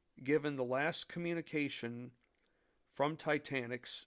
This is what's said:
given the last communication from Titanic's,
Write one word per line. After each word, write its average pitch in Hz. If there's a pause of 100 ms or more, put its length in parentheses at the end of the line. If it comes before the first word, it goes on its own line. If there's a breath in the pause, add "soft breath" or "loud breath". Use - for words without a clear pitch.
(220)
given 147
the 127
last 139
communication 147 (800)
from 151
Titanic's, 135